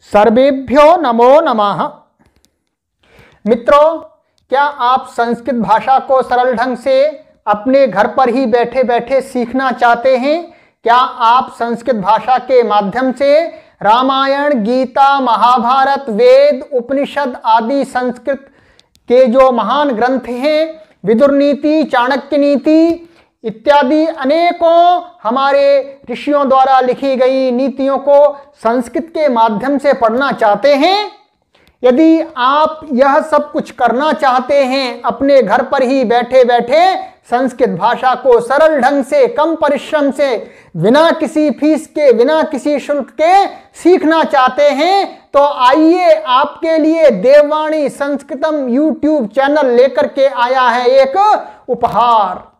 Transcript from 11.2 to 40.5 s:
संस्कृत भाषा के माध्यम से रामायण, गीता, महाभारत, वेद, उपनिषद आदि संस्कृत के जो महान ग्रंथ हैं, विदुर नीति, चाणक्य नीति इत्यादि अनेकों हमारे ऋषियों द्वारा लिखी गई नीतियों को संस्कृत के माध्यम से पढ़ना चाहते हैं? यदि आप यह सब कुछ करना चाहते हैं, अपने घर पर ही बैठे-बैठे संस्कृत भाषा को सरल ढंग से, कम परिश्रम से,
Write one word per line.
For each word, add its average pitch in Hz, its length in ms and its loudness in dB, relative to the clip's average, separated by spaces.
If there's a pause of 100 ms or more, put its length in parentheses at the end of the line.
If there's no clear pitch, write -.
संस्कृत 233 380 -4
भाषा 214 420 0
के 247 240 0
माध्यम 208 500 -2
से 285 340 0 (360)
रामायण, 269 800 0
गीता, 262 560 0
महाभारत, 254 880 0
वेद, 254 640 4
उपनिषद 269 720 -4
आदि 233 400 0
संस्कृत - 680 -8 (460)
के 254 300 2
जो 262 260 2
महान 240 380 -2
ग्रंथ 247 300 -2
हैं, 302 600 -4 (240)
विदुर 226 260 2
नीति, 285 540 0
चाणक्य 254 520 -2
नीति 311 680 2 (420)
इत्यादि 285 600 0
अनेकों 339 960 0 (200)
हमारे 277 800 0 (100)
ऋषियों 285 380 -2
द्वारा 262 320 2
लिखी 254 360 -2
गई 262 340 0
नीतियों 269 480 -2
को 285 380 2 (200)
संस्कृत 254 540 -4
के 311 180 -2
माध्यम 233 500 -2
से 285 140 0
पढ़ना 247 400 -2
चाहते 220 420 0
हैं? 370 380 -2 (720)
यदि 320 400 4 (120)
आप 294 440 0 (120)
यह 269 280 2
सब 302 320 -4
कुछ - 180 -6
करना 262 420 -2
चाहते 269 520 0
हैं, 254 380 -6
अपने 269 400 0
घर 220 200 0
पर 269 200 -2
ही 262 220 0
बैठे-बैठे 240 920 2 (340)
संस्कृत 254 380 -2
भाषा 233 460 -2
को 240 260 2
सरल 294 400 0
ढंग 269 240 0
से, 285 220 0
कम 302 280 -2
परिश्रम 285 560 -2
से, 262 400 -4 (260)